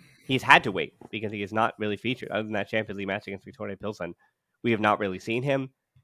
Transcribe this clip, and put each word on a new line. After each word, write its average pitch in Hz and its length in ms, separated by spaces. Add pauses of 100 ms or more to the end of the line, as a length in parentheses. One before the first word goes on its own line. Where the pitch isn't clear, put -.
(260)
He's 131 180
had 143 200
to 113 80
wait 85 220 (180)
because 107 200
he 104 120
is 101 100
not 110 240
really 104 200
featured. 120 320
Other 107 140
than 107 100
that 101 160
Champions 107 280
League 98 100
match 98 200
against 98 180
Viktoria 101 340
Pilsen, 92 360 (480)
we 120 80
have 107 80
not 104 200
really 95 200
seen 117 240
him. 135 260 (340)